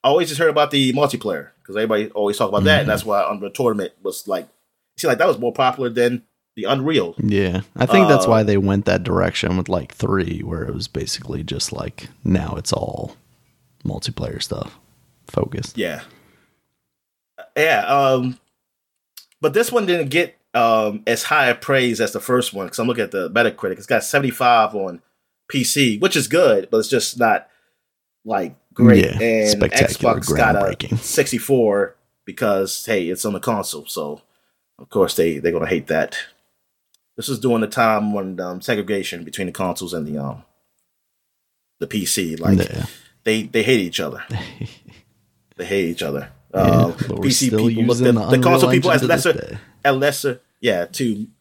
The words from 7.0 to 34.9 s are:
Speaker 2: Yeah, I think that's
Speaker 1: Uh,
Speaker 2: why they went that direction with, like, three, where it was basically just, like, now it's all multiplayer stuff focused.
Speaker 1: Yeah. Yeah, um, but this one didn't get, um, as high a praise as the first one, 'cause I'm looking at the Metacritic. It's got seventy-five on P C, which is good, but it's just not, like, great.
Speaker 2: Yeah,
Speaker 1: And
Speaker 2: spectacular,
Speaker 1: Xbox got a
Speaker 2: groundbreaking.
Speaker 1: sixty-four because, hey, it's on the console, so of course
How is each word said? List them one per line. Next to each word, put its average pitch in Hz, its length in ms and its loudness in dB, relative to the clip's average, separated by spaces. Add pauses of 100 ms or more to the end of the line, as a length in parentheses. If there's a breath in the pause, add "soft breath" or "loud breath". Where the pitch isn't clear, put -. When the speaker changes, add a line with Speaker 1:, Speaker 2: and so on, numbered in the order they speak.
Speaker 2:
Yeah, 98 440 0 (140)
I - 100 2
think 190 220 4
that's 131 180 4
Speaker 1:
Uh, 120 40 2
Speaker 2:
why 110 120 6
they 104 160 2
went 98 280 0
that 92 180 0
direction 87 520 -2
with, 90 120 -2
like, 90 260 -4
three, 85 460 -2
where 82 240 -6
it - 100 -8
was - 140 -8
basically - 560 -8
just, - 280 -8
like, - 360 -12 (160)
now 87 320 0
it's - 160 -6
all - 440 -6 (680)
multiplayer - 580 -8
stuff - 360 -10 (500)
focused. - 500 -4
Speaker 1:
Yeah. 82 240 -6 (1500 soft breath)
Yeah, 151 300 2
um, 131 520 2 (1000)
but 151 140 0
this 233 180 0
one 226 140 2
didn't 170 240 0
get, 170 260 0 (180)
um, 110 520 2
as 117 180 0
high 151 240 2
a 120 80 2
praise 123 440 0
as 104 120 0
the 101 80 -6
first 123 320 0
one, 95 160 -8
'cause - 100 -10
I'm 117 80 -2
looking 120 180 -2
at 90 60 -8
the 90 200 -4
Metacritic. 101 480 0
It's - 80 -20
got 147 180 0
seventy-five 120 720 2
on 92 260 -8 (460)
P 135 160 -2
C, 123 340 2
which 185 160 0
is 143 140 -2
good, 131 420 4
but 110 80 2
it's 107 100 0
just 120 300 -2
not, 113 300 2 (760)
like, 95 300 -4 (180)
great. - 320 8
Speaker 2:
Yeah, - 160 -2
Speaker 1:
And 110 300 2
Speaker 2:
spectacular, 113 680 2
Speaker 1:
Xbox - 160 -2
got 110 180 4
a 101 60 2
Speaker 2:
groundbreaking. 98 400 -4
Speaker 1:
sixty-four 110 960 0 (280)
because, 98 600 -4
hey, 95 220 0
it's 90 160 -6
on 104 80 -2
the 95 80 -6
console, 98 460 -6
so 76 360 -10 (560)
of - 100 -20
course 95 280 0